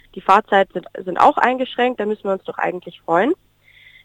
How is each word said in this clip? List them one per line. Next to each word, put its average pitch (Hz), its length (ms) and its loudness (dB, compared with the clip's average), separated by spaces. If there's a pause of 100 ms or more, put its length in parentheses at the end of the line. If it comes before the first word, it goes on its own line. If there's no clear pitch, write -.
(160)
die 190 60 -16
Fahrzeiten 196 520 2
sind, - 320 -12
sind 180 120 -8
auch 294 200 4
eingeschränkt, 247 600 -2
da 208 60 -4
müssen 214 180 -6
wir 196 100 -2
uns 196 120 -8
doch - 120 -12
eigentlich 175 440 -8
freuen. 196 320 0 (720)